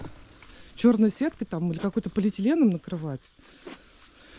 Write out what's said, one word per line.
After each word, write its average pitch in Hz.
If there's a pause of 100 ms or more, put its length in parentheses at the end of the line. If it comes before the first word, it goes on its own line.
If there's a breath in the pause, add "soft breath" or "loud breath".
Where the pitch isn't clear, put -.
(760 loud breath)
Чёрной 220
сеткой -
там 170
или 160
какой-то 196
полиэтиленом 214
накрывать? 160 (1080 loud breath)